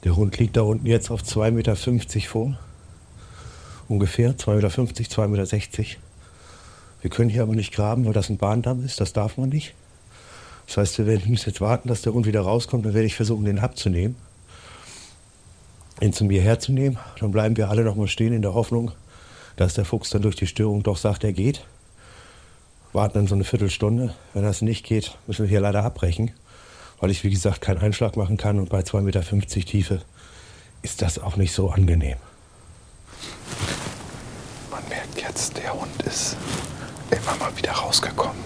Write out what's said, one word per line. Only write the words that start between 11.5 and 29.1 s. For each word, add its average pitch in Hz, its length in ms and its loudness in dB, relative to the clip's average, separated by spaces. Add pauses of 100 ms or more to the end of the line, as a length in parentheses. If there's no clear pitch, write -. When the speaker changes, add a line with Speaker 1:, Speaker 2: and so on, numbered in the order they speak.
Speaker 1:
jetzt - 100 -6
warten, 107 280 0
dass 113 140 -2
der 113 100 0
Hund 117 140 2
wieder 107 140 2
rauskommt. 113 440 0
Dann 107 100 0
werde 110 120 4
ich 104 80 -2
versuchen, 107 300 0
den 101 160 0
abzunehmen. 104 560 0 (1800)
Ihn 104 120 4
zu - 120 0
mir 98 180 4
herzunehmen. 127 560 2 (220)
Dann 110 100 0
bleiben 107 260 2
wir 101 140 2
alle 110 140 4
noch 107 100 0
mal 101 140 0
stehen 113 240 0
in 113 100 0
der 98 120 0
Hoffnung, 117 360 0 (680)
dass 90 180 4
der 98 100 2
Fuchs - 260 -4
dann 101 120 0
durch 104 140 2
die 98 120 -2
Störung 104 340 0
doch 101 140 0
sagt, 101 260 0
er 107 100 0
geht. 110 300 0 (1300)
Warten 101 220 0
dann 101 120 4
so 98 80 2
eine 98 100 2
Viertelstunde. 107 680 0 (200)
Wenn 101 80 0
das 101 200 0
nicht 110 220 0
geht, - 320 -2 (100)
müssen - 180 -4
wir 98 40 0
hier 101 120 4
leider 101 240 2
abbrechen, 110 480 0 (640)
weil 92 120 2
ich, 95 140 -2
wie 101 60 4
gesagt, 95 300 2
keinen 95 180 0
Einschlag 107 380 2
machen 104 200 0
kann. 104 220 2
Und 92 120 -2
bei 95 120 2
zwei 98 180 0
Meter 98 220 2